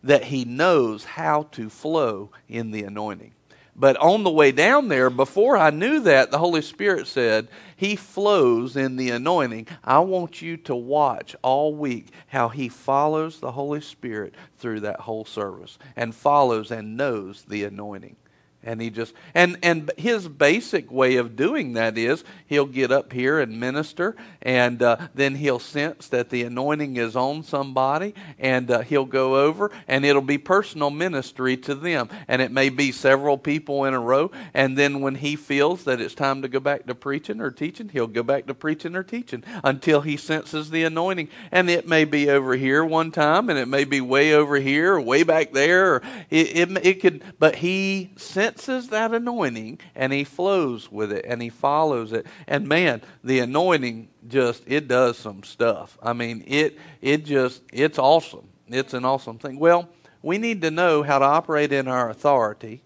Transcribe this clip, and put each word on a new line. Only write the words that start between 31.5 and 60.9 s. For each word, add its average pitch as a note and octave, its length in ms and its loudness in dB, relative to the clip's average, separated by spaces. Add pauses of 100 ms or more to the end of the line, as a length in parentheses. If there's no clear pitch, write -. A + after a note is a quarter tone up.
to C3+ 180 -6
them. C#3+ 360 -4 (180)
And B2+ 140 0
it B2 100 -4
may C3+ 160 2
be C3 240 0
several C#3 460 2
people C#3+ 480 -2
in C3+ 80 0
a B2+ 40 0
row, C3 320 0 (220)
and C3+ 240 0
then C#3+ 240 2
when C3+ 140 -2
he C#3+ 220 -6
feels D3 480 0
that B2+ 140 0
it's - 160 -6
time C3+ 280 -2
to C3+ 60 -8
go C3 120 -2
back C#3+ 240 -4
to B2 100 -8
preaching C#3 460 -8
or C#3 100 -6
teaching, E3 380 -10
he'll A#2+ 200 -4
go A2+ 140 -4
back C#3 260 -2
to C3+ 40 -8
preaching D#3 420 -6
or F#3+ 80 -6
teaching F#3 400 -12 (220)
until C#3+ 380 2
he D3 160 -6
senses D#3 500 -6
the D#3+ 160 -2
anointing. E3 460 -4 (200)
And F3+ 200 4
it E3+ 180 2
may D#3+ 160 6
be D3 240 0
over C3 280 4
here C3+ 280 2
one D#3+ 260 0
time, E3 380 2
and D3+ 100 0
it B2 100 -4
may C#3 160 0
be C3+ 180 -2
way C#3 320 4
over D3 220 4
here, D3 400 2
or D3+ 40 0
way C3 220 0
back D#3+ 320 2
there, F3 400 4
or B2 80 -2 (260)
it, D#3+ 300 2
it, F3 280 0
it F#3+ 140 2
could, D#3+ 240 0 (140)
but D#3 160 4
he F#3+ 600 -4
senses G#3 340 -2 (380)
that A3 260 -2
anointing, D#3+ 640 -6 (160)
and C3 180 -2
he C#3 120 -2
flows E3 680 -2
with G#2 220 -6
it, G2+ 120 -6
and A#2+ 160 -6
he A#2 80 -8
follows C#3 640 -2
it. A2 140 -4 (220)
And C#3+ 180 -2
man, D3 340 2 (220)
the C3 160 0
anointing B2+ 720 0 (180)
just, A#2+ 400 0
it C#3+ 220 -2
does B2 280 2
some G2+ 280 -14
stuff. G#2 580 -2
I A#2 120 -4
mean, A#2 340 -6
it, D3 280 0 (240)
it D3 240 0
just, C3 380 0 (100)
it's D3+ 240 0
awesome. D3 520 2 (180)
It's C3 260 -6
an B2+ 120 -6
awesome C3 340 -4
thing. C#3 220 -12
Well, E3+ 280 4 (320)
we E3+ 160 -4
need A3 260 -4
to D#3+ 100 0
know D#3+ 320 2